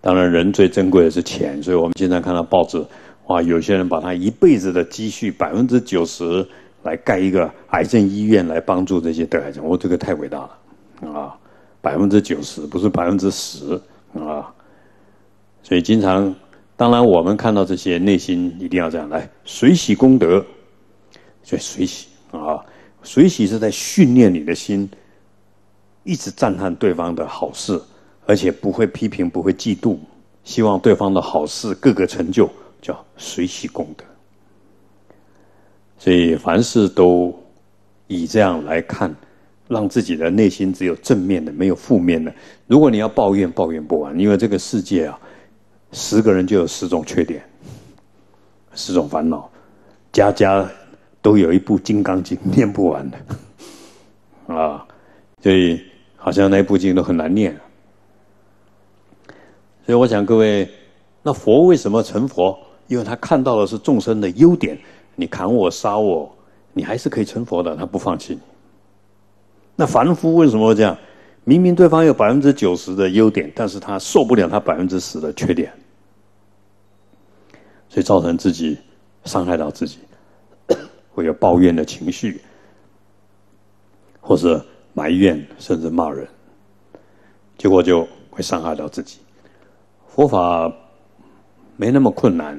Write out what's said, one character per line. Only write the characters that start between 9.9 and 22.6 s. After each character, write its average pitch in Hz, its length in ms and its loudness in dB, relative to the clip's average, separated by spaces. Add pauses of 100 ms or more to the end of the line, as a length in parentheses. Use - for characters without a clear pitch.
太 - 160 -6
伟 73 160 -8
大 - 120 -10
了， - 760 -20
啊， 71 160 -14 (460)
百 - 160 -4
分 98 140 2
之 101 100 4
九 76 220 -6
十， 76 240 -14
不 80 120 -8
是 98 120 0
百 87 160 -2
分 95 100 -2
之 95 140 -2
十， 76 500 -10 (320)
啊。 76 400 -10 (1080)
所 - 120 -2
以 90 60 4
经 110 180 2
常， 98 360 0 (420)
当 120 140 2
然 120 120 4
我 92 200 6
们 95 120 0
看 107 200 -2
到 98 100 2
这 92 100 -4
些， 90 220 -4
内 92 220 2
心 87 420 -4
一 87 80 -10
定 87 100 -2
要 82 120 -2
这 82 80 -8
样， 78 100 -10
来， 80 180 -8 (200)
随 143 280 4
喜 165 200 0
功 131 240 6
德。 92 260 4 (960)
所 - 160 -8
以 - 40 -8
随 - 240 -6
喜， - 220 -14 (220)
啊， 78 300 -8 (420)